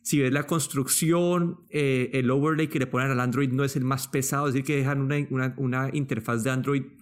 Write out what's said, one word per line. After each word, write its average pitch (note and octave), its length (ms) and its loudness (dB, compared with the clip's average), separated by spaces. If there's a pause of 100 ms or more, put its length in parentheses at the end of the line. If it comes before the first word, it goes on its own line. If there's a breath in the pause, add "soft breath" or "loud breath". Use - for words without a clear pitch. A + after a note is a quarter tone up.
si - 180 0
ves C3 120 2
la C#3+ 160 0
construcción, E3+ 1200 0
eh, C3+ 440 0
el B2+ 180 2
overlay D3+ 360 2
que D3+ 120 -2
le B2+ 80 0
ponen C3+ 240 0
al B2+ 80 0
Android B2+ 320 0
no C3 120 0
es C#3 120 -2
el C3 80 -2
más C3 240 -2
pesado, C#3+ 400 0
es C3 60 2
decir, C3+ 120 0
que D3 120 0
dejan C#3 240 0
una, C#3+ 280 0
una, C3 280 -2
una C3 360 -2
interfaz A#2 500 -2
de C3 60 0
Android C3 340 0 (180 soft breath)